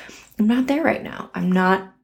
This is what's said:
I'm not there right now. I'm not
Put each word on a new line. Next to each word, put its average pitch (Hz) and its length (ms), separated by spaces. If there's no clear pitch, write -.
I'm 208 80
not 254 200
there 285 160
right - 200
now. - 320
I'm 180 180
not 185 400